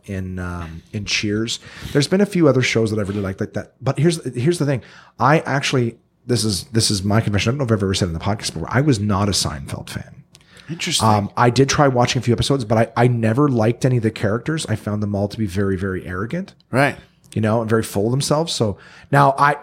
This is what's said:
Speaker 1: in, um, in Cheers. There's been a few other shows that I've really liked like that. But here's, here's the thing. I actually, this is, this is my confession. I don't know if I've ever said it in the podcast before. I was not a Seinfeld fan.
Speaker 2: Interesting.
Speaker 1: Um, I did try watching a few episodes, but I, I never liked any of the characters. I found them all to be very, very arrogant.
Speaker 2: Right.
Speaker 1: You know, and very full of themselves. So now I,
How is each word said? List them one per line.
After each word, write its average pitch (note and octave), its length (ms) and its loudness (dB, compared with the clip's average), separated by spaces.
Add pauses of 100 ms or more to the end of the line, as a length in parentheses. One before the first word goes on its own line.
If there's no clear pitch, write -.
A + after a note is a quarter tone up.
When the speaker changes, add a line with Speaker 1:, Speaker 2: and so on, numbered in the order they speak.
Speaker 1:
in, F#2 340 -8
um, F2 420 -10 (120)
in G#2 120 -6
Cheers. G#2+ 540 -4 (340)
There's C#3+ 140 2
been F#3+ 140 2
a G3+ 40 2
few E3+ 220 4
other B2+ 160 4
shows A2+ 260 2
that G#2+ 100 -2
I've G2 100 -2
really G2+ 120 -2
liked F#2+ 180 -4
like G#2 140 -6
that. - 280 -8
But C3+ 180 -2
here's, E3 240 2 (120)
here's D#3 220 0
the C#3+ 80 0
thing. C#3 160 0 (380)
I C#3+ 220 4
actually, B2+ 560 -2 (280)
this A#2+ 180 0
is, G#2 220 -2
this A2 240 0
is G2 140 -2
my G#2 180 2
confession. G2+ 280 0
I - 20 2
don't C#3 80 -2
know C#3 60 -2
if A2+ 140 2
I've G2+ 40 -4
ever F#2+ 100 0
said G2 120 0
it E2 80 -2
in - 0 -
the D#2+ 60 -6
podcast G2+ 340 -4
before. D#2+ 180 -8
I - 100 2
was C#3 180 2
not G#2 300 0
a F#2+ 40 0
Seinfeld - 560 -6
fan. - 280 -12 (520)
Speaker 2:
Interesting. D#3+ 360 -2
Speaker 1:
Um, G#2 300 4
I B2 140 4
did C3 180 4
try C#3+ 220 4
watching A#2+ 320 0
a - 20 -4
few A#2+ 100 2
episodes, B2+ 300 0
but A2+ 320 0
I, A#2+ 80 2
I A#2+ 60 6
never A#2+ 400 2
liked A#2 340 0
any B2+ 140 2
of G#2+ 60 -2
the A2 80 2
characters. A#2+ 560 -4
I A2+ 100 -2
found G#2 260 -4
them G2+ 100 -4
all G2+ 140 0
to G2+ 100 -10
be A2 80 -2
very, G2 300 0
very F#2 300 -4
arrogant. A2+ 500 -8 (140)
Speaker 2:
Right. C3 260 0 (380)
Speaker 1:
You G#2 80 -2
know, A2 180 2
and A2 100 -4
very A2+ 140 2
full G#2 220 -2
of A#2 60 0
themselves. D3+ 420 0
So G#2 240 -2 (340)
now C#3 260 6
I, C#3+ 240 4